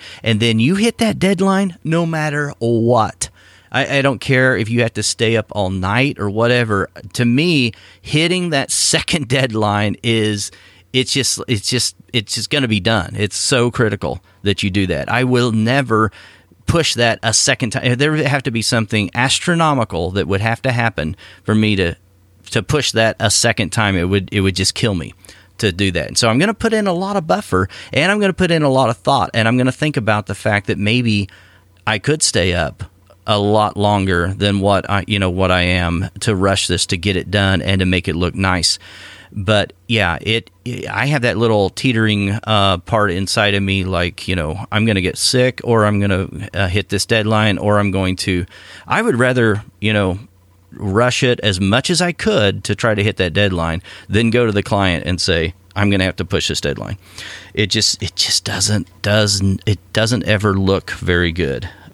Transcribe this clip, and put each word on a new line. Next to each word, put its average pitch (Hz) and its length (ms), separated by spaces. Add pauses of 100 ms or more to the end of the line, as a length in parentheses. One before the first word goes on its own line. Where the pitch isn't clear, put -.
(220)
And 110 160
then 113 200
you 147 180
hit 220 220
that 202 200
deadline 190 640
no 165 240
matter 151 520
what. 117 720 (420)
I, 135 260
I 135 40
don't 131 180
care 127 360
if 104 120
you 117 140
have 113 120
to 107 80
stay 113 340
up 107 160
all 98 180
night 101 480
or 107 120
whatever. 110 580 (260)
To 123 100
me, 131 480 (300)
hitting 175 480
that 139 200
<laughs> - 20
second 156 560
deadline 107 720
is, 107 480 (420)
it's 127 200
just, - 340
it's 107 220
just, - 260 (180)
it's 113 220
just - 160
gonna 143 180
be 107 120
done. 101 360
It's 101 200
so 123 340
critical 101 500 (220)
that 101 200
you 101 80
do 95 180
that. 73 200
I 123 160
will 123 280
never 113 580 (560)
push 165 280
that 117 280
a 113 100
second 131 380
time. 123 260
There 143 160
would 151 140
have 131 180
to 135 60
be 113 120
something 110 520
astronomical 127 960
that 92 160
would 95 120
have 117 220
to 131 100
happen 113 440 (280)
for 107 100
me 107 220
to, 85 200 (540)
to 110 120
push 143 300
that 113 280
a 107 100
second 113 400
time. 101 260
It 85 80
would, 95 280
it 101 80
would 95 160
just 95 180
kill 107 200
me 80 200 (440)
to 101 140
do 95 200
that. 76 160
And - 100
so 120 100
I'm 113 100
gonna 208 160
put 226 180
in 214 140
a 185 60
lot 190 240
of 165 100
buffer, 165 420 (240)
and 165 180
I'm 214 80
gonna 196 140
put 180 180
in 165 120
a 143 80
lot 131 200
of 120 60
thought, 131 380
and 110 120
I'm 120 100
gonna 127 160
think 147 240
about 107 300
the 101 80
fact 101 340
that - 100
maybe 107 500 (580)
I 110 120
could 156 240
stay 90 320
up 80 280 (440)
a 107 120
lot 104 380
longer 95 580
than 101 260
what 98 300
I, 101 160
you 104 120
know, 92 120
what 92 200
I 90 120
am 87 460 (120)
to 113 140
rush 98 320
this, 87 200
to 98 100
get 92 200
it 87 140
done 98 320
and 98 180
to 92 60
make 90 220
it 80 80
look 87 180
nice. 92 440 (540)
But 101 400 (140)
yeah, 95 340
it, 110 300 (140)
it, - 240
I 117 180
have 143 160
that 107 140
little 107 340
teetering, 107 600 (140)
uh, 98 340
part 104 340
inside 98 420
of 98 80
me, 95 220
like, 87 420
you 90 80
know, 78 380
I'm 107 140
gonna 101 160
get 87 160
sick, 127 440
or 113 220
I'm 104 160
gonna, 98 540
uh, 95 140
hit 95 200
this 101 180
deadline, 107 520
or 104 200
I'm 101 120
going 92 260
to, 90 300 (420)
I 190 140
would 208 140
rather, 117 460 (180)
you 107 120
know, 95 260 (540)
rush 107 500
it 123 180
as 95 200
much 104 300
as 170 100
I 175 120
could 104 520
to 107 100
try 110 200
to 101 80
hit 101 160
that 87 140
deadline, 85 500 (260)
then 113 220
go 120 160
to 107 60
the 101 100
client 95 440
and 87 140
say, 82 340 (200)
"I'm 101 160
gonna 95 140
have 90 120
to 90 80
push 87 240
this 71 120
deadline." 65 360 (580)
It 107 140
just, - 340
it - 120
just - 300
doesn't, - 420 (160)
doesn't, 98 640
it 101 120 (140)
doesn't 110 340
ever 104 280
look 95 380
very 87 400
good. 69 360 (260)